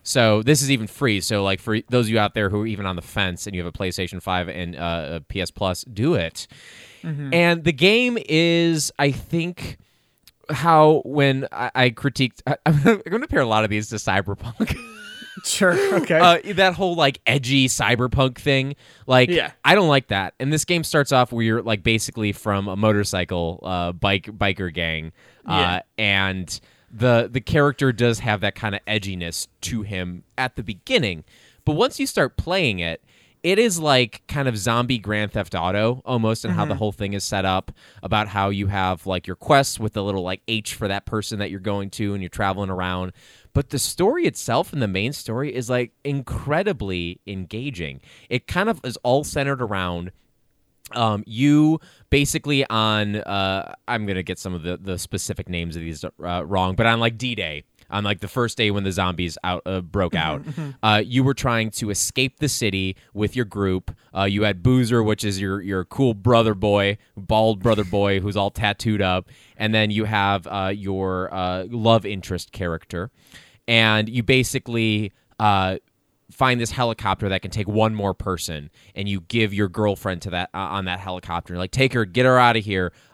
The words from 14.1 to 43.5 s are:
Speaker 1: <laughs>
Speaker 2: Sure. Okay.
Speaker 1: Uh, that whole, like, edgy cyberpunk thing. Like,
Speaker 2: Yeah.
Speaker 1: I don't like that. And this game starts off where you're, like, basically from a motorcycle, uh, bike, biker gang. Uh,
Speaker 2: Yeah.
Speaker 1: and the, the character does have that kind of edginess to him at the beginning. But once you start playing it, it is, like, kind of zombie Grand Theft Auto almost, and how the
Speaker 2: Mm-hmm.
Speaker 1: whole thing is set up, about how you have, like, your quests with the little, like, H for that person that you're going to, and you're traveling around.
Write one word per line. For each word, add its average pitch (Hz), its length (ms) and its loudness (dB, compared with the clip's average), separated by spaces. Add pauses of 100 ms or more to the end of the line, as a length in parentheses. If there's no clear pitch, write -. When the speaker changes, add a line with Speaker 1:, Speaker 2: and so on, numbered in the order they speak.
Speaker 1:
<laughs> 1077 40 -16 (580)
Speaker 2:
Sure. 185 280 2 (260)
Okay. 160 200 2
Speaker 1:
Uh, 170 200 8 (160)
that 185 200 4
whole, 175 220 -2
like, 143 280 2
edgy 131 440 2
cyberpunk 123 680 2
thing. 139 360 0 (320)
Like, 127 240 6
Speaker 2:
Yeah. 156 220 0 (120)
Speaker 1:
I 165 120 8
don't 196 100 6
like 139 220 4
that. 98 320 -2
And 135 120 0
this 156 120 0
game 170 180 0
starts 143 300 0
off 127 180 4
where 117 140 0
you're, 113 180 2
like, 107 220 -2
basically 113 480 0
from 98 340 -2
a 95 100 -6
motorcycle, 92 840 0
uh, 90 300 -4
bike, 98 340 0
biker 98 480 -4
gang. 80 380 -4 (340)
Uh, - 60 -4
Speaker 2:
Yeah. 90 300 0 (140)
Speaker 1:
and 95 640 -2 (300)
the, 117 400 2
the 123 100 -4
character 143 520 2
does 117 260 2
have 107 220 -2
that 101 160 -2
kind 104 180 -4
of 104 120 -8
edginess 95 600 -4 (160)
to 113 200 -4
him 90 420 -8 (120)
at 127 200 -4
the 120 80 -10
beginning. 107 580 -2 (420)
But 151 120 2
once 240 240 0
you 269 80 0
start 147 280 0
playing 160 440 0
it, 82 200 -4 (440)
it 190 160 4
is, 214 180 2
like, 135 480 2
kind 139 220 -2
of 110 100 -2
zombie 120 400 0
Grand 104 320 -2
Theft 101 240 -4
Auto 101 500 0
almost, 113 400 0
and 95 80 -2
how 104 120 0
the 101 80 -2
Speaker 2:
Mm-hmm. 98 60 -2
Speaker 1:
whole 104 140 -2
thing 101 200 -6
is 101 100 -4
set 98 220 -2
up, 92 260 0 (320)
about 104 240 0
how 98 220 0
you 101 180 -2
have, 95 400 -2
like, 92 220 -4
your 90 80 -6
quests - 420 2
with 110 140 -4
the 104 100 -4
little, 98 220 -2
like, 92 240 -6
H 110 260 -4
for 107 140 -4
that 98 180 -4
person 107 320 -4
that 101 100 -4
you're 95 120 -10
going 98 300 -4
to, 101 240 -4
and 98 80 -6
you're 90 60 -8
traveling 98 400 -2
around. 92 440 -4 (420)